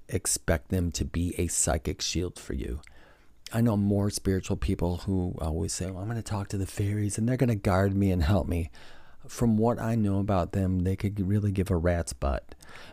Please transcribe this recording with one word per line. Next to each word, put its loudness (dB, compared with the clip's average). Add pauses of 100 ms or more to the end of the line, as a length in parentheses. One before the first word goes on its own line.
expect -2
them 0
to -4
be -2
a 2
psychic 0
shield -2
for -8
you. -6 (720)
I 0
know 4
more 2
spiritual -2
people 0
who -2
always -2
say, -4
"Well, -8
I'm -6
gonna -4
talk -4
to -4
the 0
fairies, -2
and 0
they're 2
gonna 2
guard 4
me 4
and 4
help 4
me." -2 (560)
From 2
what 4
I 0
know 2
about 2
them, 2
they 2
could -2
really 2
give 0
a 4
rat's 0
butt -4 (380)